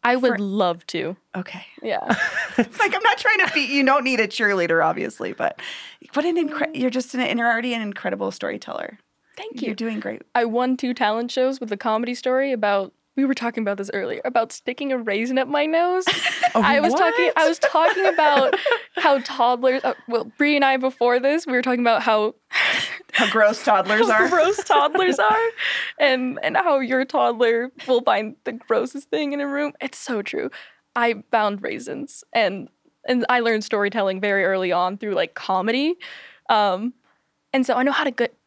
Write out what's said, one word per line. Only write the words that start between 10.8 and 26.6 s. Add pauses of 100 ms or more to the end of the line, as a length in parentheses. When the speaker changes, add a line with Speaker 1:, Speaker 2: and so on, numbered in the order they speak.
Speaker 1:
talent
shows
with
a
comedy
story
about, (240)
we
were
talking
about
this
earlier,
about
sticking
a
raisin
up
my
nose.
Speaker 2:
<laughs> (400)
Oh,
Speaker 1:
I
was
talking, (100)
Speaker 2:
what?
Speaker 1:
I
was
talking
about (220)
Speaker 2:
<laughs>
Speaker 1:
how
toddlers,
uh, (120)
well,
Bree
and
I
before
this,
we
were
talking
about
how (800)
Speaker 2:
How
gross
toddlers
Speaker 1:
<laughs>
how
Speaker 2:
are.
Speaker 1:
gross
toddlers
Speaker 2:
<laughs>
Speaker 1:
are, (500)
and,
and
how